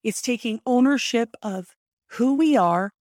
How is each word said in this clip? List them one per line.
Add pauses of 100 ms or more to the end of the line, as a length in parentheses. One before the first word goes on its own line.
It's
taking
ownership
of (380)
who
we
are